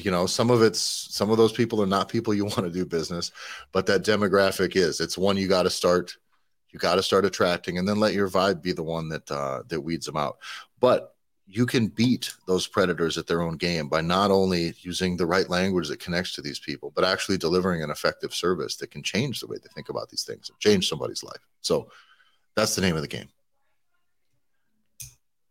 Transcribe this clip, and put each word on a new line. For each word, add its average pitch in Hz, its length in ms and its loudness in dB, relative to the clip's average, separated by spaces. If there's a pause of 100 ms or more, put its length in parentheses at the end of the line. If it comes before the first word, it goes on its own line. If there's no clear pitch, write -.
you 95 80 0
know, 90 140 2
some 117 240 2
of 123 120 6
it's, 110 200 4
some - 480 -2
of 110 80 6
those 110 160 6
people 113 280 0
are 98 60 2
not 98 220 2
people 110 240 0
you 101 120 0
<laughs> 104 120 -4
wanna 95 120 -2
do 90 160 -2
business, 85 460 -4 (400)
but 95 140 0
that 95 180 4
demographic 98 720 2
is. 85 240 2
It's 82 180 -4
one 95 200 2
you 95 100 0
gotta 90 220 4
start, 90 480 2 (540)
you - 80 -18
gotta 92 240 2
start 98 200 4
attracting, 90 540 0
and 92 100 0
then 104 120 0
let 107 140 2
your 101 140 0
vibe 92 340 2
be 90 120 -2
the 80 100 -6
one 80 260 -4
that, 78 220 -8
uh, 69 380 -4
that 82 100 -4
weeds 73 280 -6
them 73 100 -6
out. 71 220 -4 (420)
But - 340 2 (320)
you 107 180 0
can 120 220 0
beat 113 460 0 (140)
those 92 200 0
predators 85 500 0
at 80 100 -6
their 85 140 0
own 82 140 -4
game 85 320 -2
by 78 140 0
not 95 300 2
only 92 480 2
using 90 360 -2
the 87 120 0
right 90 200 2
language 90 400 0
that 71 120 -8
connects 87 340 -4
to 73 80 -10
these 69 180 -10
people, 71 360 -10
but 87 100 2
actually 95 320 0
delivering 85 460 0
an 76 80 -6
effective 73 420 -4
service 85 440 -2
that - 140 -12
can 71 120 -14
change 123 360 -4
the - 80 -12
way 55 140 -10
they - 120 -20
think - 140 -14
about - 220 -8
these - 140 -8
things - 260 -14
and - 100 -20
change 101 300 4
somebody's 64 340 -6
life. - 160 -16 (220)
So - 300 -2 (640)
that's 107 200 0
the 95 60 -2
name 92 140 2
of 78 80 -2
the 71 40 -8
game. - 220 -12 (2250)